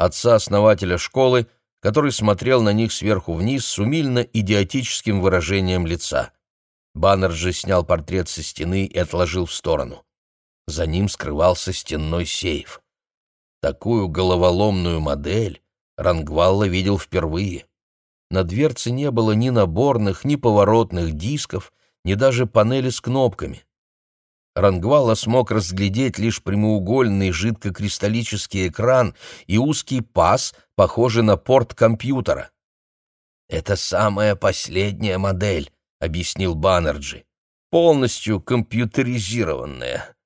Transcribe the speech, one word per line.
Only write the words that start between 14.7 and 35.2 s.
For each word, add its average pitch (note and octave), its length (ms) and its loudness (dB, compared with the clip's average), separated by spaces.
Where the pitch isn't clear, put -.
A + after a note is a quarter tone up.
модель D2+ 600 -4
Рангвалла F2 680 2
видел F#2 320 0
впервые. F2 680 -4
На F#2 120 0
дверце A#2 480 -2
не C#3 200 -2
было A2 220 2
ни A#2 180 2
наборных, G#2+ 760 0
ни C#3+ 120 0
поворотных G#2 760 2
дисков, F#2+ 600 -6
ни F#2 100 0
даже A#2 320 2
панели B2 420 2
с - 140 -4
кнопками. A#2+ 600 -2
Рангвалла G#2+ 600 4
смог A2+ 360 0
разглядеть G2+ 680 -2
лишь A2 240 -2
прямоугольный G#2 880 2
жидкокристаллический G2+ 1400 -4
экран A#2+ 460 2
и G2 120 2
узкий C3+ 420 0
паз, - 540 0
похожий A#2 480 2
на G#2 140 6
порт - 380 2
компьютера. A2+ 760 0
«Это E2+ 280 -4
самая G#2 580 0
последняя G2 840 -2
модель», — F#2+ 520 -2